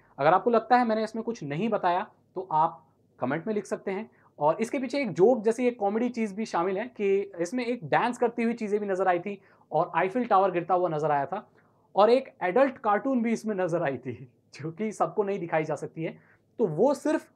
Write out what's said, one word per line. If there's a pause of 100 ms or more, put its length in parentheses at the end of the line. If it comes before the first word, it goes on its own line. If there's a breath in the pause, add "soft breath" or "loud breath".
(180 soft breath)
अगर
आपको
लगता
है
मैंने
इसमें
कुछ
नहीं
बताया, (280)
तो
आप (340)
कमेंट
में
लिख
सकते
हैं। (280 soft breath)
और
इसके
पीछे
एक
जोक
जैसी
एक
कॉमेडी
चीज़
भी
शामिल
है
कि
इसमें
एक
डांस
करती
हुई
चीज़ें
भी
नज़र
आई
थी (320 soft breath)
और
आईफिल
टावर
गिरता
हुआ
नज़र
आया
था (460 soft breath)
और
एक
एडल्ट
कार्टून
भी
इसमें
नज़र
आई
थी, (260)
जो
कि
सबको
नहीं
दिखाई
जा
सकती
है। (400 soft breath)
तो
वो
सिर्फ